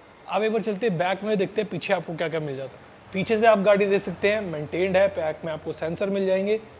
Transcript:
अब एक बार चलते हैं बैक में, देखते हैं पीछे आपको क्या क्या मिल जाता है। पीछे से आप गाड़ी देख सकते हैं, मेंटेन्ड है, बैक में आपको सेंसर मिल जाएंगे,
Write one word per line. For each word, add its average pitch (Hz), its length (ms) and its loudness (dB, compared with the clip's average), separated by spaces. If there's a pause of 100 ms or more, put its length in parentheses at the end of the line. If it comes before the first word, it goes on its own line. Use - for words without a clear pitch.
(260)
अब 185 160 -2
एक 220 100 0
बार 220 100 0
चलते 220 260 -2
हैं 180 100 0
बैक 185 260 0
में, 214 140 0
देखते 190 240 -2
हैं 196 80 -8
पीछे 185 240 -4
आपको 170 200 -4
क्या 160 140 -4
क्या 160 120 -4
मिल 143 160 -6
जाता 131 160 -10
है। - 400 -20
पीछे 190 240 0
से 220 100 4
आप 214 140 8
गाड़ी 202 260 6
देख 196 160 2
सकते 202 300 0
हैं, 214 100 0
मेंटेन्ड 175 540 -2
है, 196 120 6
बैक 160 360 -4
में 165 80 -4
आपको 156 200 -8
सेंसर 170 380 -4
मिल 196 160 0
जाएंगे, 190 300 2 (240)